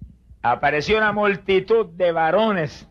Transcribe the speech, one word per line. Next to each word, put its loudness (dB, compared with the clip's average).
Apareció 0
una 2
multitud 0
de -2
varones 0